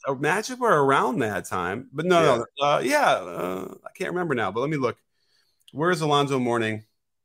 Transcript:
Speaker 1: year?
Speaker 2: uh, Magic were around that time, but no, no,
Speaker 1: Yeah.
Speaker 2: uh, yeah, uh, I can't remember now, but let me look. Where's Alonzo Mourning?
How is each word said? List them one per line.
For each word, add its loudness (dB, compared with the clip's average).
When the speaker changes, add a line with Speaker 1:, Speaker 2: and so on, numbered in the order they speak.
Speaker 1:
year? -2
Speaker 2:
uh, -10
Magic -2
were 4
around 2
that -2
time, -4
but -4
no, 4
no, 2
Speaker 1:
Yeah. 0
Speaker 2:
uh, 2
yeah, 2
uh, -4
I -16
can't -6
remember -2
now, -2
but -4
let -2
me -4
look. -2
Where's -2
Alonzo 2
Mourning? -2